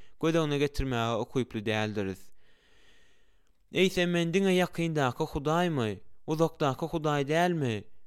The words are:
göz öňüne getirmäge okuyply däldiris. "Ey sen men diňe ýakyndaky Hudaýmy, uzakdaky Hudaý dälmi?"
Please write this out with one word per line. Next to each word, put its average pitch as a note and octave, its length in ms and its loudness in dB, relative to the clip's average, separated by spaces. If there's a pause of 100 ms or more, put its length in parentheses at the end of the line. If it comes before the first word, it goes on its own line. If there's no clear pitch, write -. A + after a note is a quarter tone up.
(200)
göz D#3+ 140 2
öňüne D3+ 240 2
getirmäge B2 680 0
okuyply A2+ 420 -2
däldiris. G#2+ 560 -2 (1500)
"Ey F#3 180 4
sen F3 180 0
men E3+ 260 0
diňe G3 240 4
ýakyndaky D#3+ 760 0
Hudaýmy, D3+ 680 0 (260)
uzakdaky D#3 600 0
Hudaý D3 420 0
dälmi?" D3+ 560 0 (220)